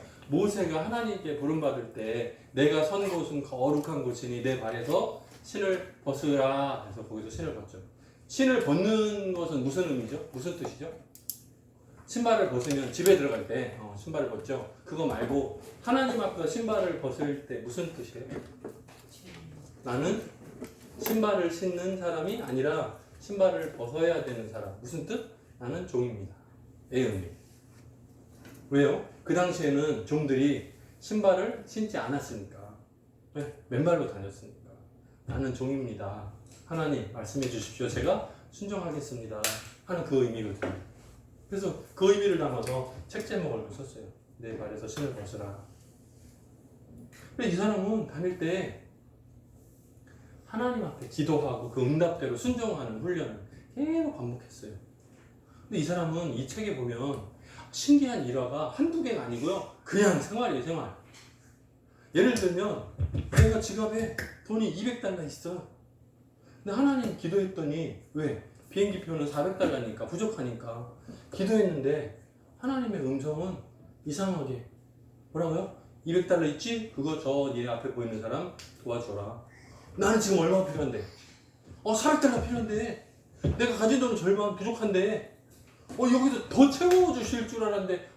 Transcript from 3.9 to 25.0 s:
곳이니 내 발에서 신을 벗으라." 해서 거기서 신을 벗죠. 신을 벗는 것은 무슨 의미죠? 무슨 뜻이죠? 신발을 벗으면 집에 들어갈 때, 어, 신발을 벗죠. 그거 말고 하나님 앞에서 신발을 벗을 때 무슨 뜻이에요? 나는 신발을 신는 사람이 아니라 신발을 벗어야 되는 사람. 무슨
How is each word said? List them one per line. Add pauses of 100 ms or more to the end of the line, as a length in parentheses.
곳이니
내
발에서 (200)
신을 (100)
벗으라."
해서
거기서
신을
벗죠. (480)
신을
벗는
것은
무슨
의미죠?
무슨
뜻이죠? (1160)
신발을
벗으면
집에
들어갈
때,
어,
신발을
벗죠. (100)
그거
말고 (220)
하나님
앞에서
신발을
벗을
때
무슨
뜻이에요? (1600)
나는 (760)
신발을
신는
사람이
아니라 (220)
신발을
벗어야
되는
사람.
무슨